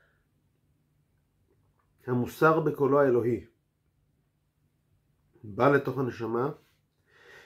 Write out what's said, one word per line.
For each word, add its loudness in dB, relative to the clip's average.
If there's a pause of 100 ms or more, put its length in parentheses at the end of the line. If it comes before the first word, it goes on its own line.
(2000)
המוסר 2
בקולו 0
האלוהי, 0 (2000)
בא 0
לתוך 0
הנשמה, -4 (960)